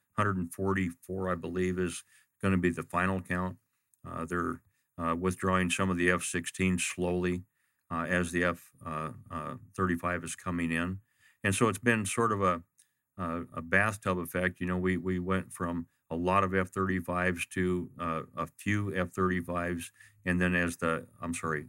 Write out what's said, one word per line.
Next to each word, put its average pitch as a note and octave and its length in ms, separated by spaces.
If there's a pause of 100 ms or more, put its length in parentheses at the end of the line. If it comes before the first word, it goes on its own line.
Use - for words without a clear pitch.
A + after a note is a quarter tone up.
(180)
Hundred G#2 200
and F2 160
forty-four, F#2+ 760
I F2+ 60
believe, F2+ 420
is F2 280 (360)
gonna F#2+ 160
be F2+ 120
the E2+ 140
final F#2 380
count. F#2 360 (520)
Uh, E2 160
they're, E2+ 360 (360)
uh, E2 180
withdrawing F#2 540
some F#2+ 200
of F2+ 80
the F2 120
F F2 140
sixteen F#2 560
slowly, F2+ 640 (480)
uh, E2 180
as F2+ 220
the F2 120
F, E2+ 280 (140)
uh, D#2 260 (180)
uh, D2+ 260 (200)
thirty-five F2 480
is D#2+ 120
coming F2 360
in. F2 280 (440)
And G2+ 100
so A#2 140
it's G#2 100
been A2+ 280
sort A2+ 260
of G2+ 100
a, F2 220 (540)
a, E2+ 260 (120)
a E2 60
bathtub F#2+ 560
effect. F2+ 420
You F#2 60
know, F2+ 120
we, F#2 200
we F2+ 220
went F#2 340
from F2 320 (240)
a E2 60
lot F2+ 280
of F#2 120
F F#2 140
thirty-fives F2+ 800
to, F2+ 520
uh, E2 220 (140)
a E2 120
few G2+ 480
F F2+ 160
thirty-fives, F2 800 (340)
and F2+ 160
then F2+ 140
as F2 220
the, E2 280 (160)
I'm E2+ 140
sorry, D#2+ 340